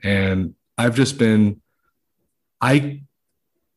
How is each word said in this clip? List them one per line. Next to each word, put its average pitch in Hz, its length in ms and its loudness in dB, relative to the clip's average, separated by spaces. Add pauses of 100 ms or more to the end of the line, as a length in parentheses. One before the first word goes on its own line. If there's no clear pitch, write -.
And 95 500 -2 (220)
I've 117 180 0
just 135 220 0
been, 107 440 2 (1000)
I, 143 420 0 (720)